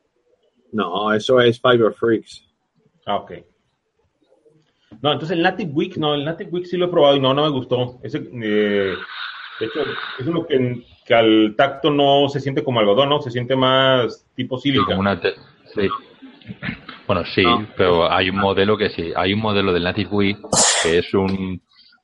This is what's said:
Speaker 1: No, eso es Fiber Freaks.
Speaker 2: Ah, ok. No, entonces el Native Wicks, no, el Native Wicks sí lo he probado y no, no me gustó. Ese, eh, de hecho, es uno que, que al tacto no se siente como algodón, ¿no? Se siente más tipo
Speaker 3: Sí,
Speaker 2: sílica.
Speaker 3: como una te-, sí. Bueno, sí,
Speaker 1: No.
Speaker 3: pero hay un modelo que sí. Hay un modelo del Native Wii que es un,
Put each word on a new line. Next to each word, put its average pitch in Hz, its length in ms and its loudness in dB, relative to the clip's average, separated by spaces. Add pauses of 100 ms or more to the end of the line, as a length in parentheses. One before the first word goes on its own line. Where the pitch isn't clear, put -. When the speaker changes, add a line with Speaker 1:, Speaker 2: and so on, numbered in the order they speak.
(720)
Speaker 1:
No, 101 400 -2
eso 123 280 2
es 120 200 2
Fiber 117 340 4
Freaks. - 500 -4 (640)
Speaker 2:
Ah, 101 100 -2
ok. 92 160 -10 (1700)
No, 147 120 0
entonces 160 240 -4
el 165 60 0
Native 185 300 -2
Wicks, 170 260 -2
no, 147 160 0
el 143 100 -2
Native 165 260 -8
Wicks 180 200 -6
sí 185 60 -4
lo 180 100 0
he 175 40 -2
probado 143 260 6
y 139 40 0
no, 131 140 4
no 147 100 0
me 156 60 0
gustó. 127 520 -4
Ese, 147 160 -8
eh, 104 760 -2 (640)
de 113 60 -4
hecho, 156 140 -6 (380)
es 127 80 -8
uno 165 180 -2
que, 127 400 -2 (220)
que 120 80 2
al 110 420 6
tacto 139 340 0
no 143 380 4
se 139 120 -4
siente 139 240 -4
como 120 160 0
algodón, 107 300 4
¿no? 147 120 0
Se 127 80 -10
siente 123 240 -4
más 131 800 2
tipo 127 240 -6
Speaker 3:
Sí, 139 120 -2
Speaker 2:
sílica. 131 160 0
Speaker 3:
como 95 140 0
una 98 200 0
te-, 95 140 -2 (380)
sí. 101 160 0 (1200)
Bueno, 98 160 -2 (100)
sí, 98 120 2
Speaker 1:
No. 107 220 0 (100)
Speaker 3:
pero 85 340 2
hay 92 200 0
un 95 80 -4
modelo 98 380 2
que 101 140 -2
sí. 82 240 -6
Hay 92 200 0
un 104 60 -2
modelo 101 320 0
del 85 120 0
Native 92 260 -4
Wii 101 260 -2 (460)
que 85 160 2
es - 160 -2
un, 95 480 -2 (420)